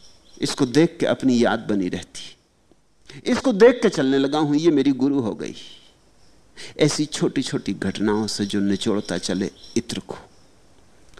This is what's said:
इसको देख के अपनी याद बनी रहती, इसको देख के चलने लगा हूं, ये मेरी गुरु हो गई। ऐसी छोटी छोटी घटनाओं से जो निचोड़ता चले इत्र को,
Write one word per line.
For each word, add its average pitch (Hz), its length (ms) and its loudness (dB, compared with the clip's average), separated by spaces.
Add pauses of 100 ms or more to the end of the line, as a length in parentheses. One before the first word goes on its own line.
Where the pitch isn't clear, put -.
(400)
इसको - 260 -2
देख 151 340 2
के - 60 0
अपनी 123 380 2
याद 107 140 0
बनी 107 300 -2
रहती, - 480 -12 (920)
इसको 254 260 0
देख 233 300 6
के 220 60 4
चलने 139 300 2
लगा 139 200 0
हूं, 147 160 0
ये 160 160 4
मेरी 143 220 4
गुरु 135 280 0
हो 107 140 -2
गई। 82 200 -10 (1200)
ऐसी 151 280 2
छोटी - 360 -2
छोटी - 320 -4
घटनाओं 104 520 -2
से 101 200 -4
जो 101 140 -4
निचोड़ता 101 580 -2
चले 92 320 -4 (260)
इत्र - 220 -6
को, - 180 -14 (1040)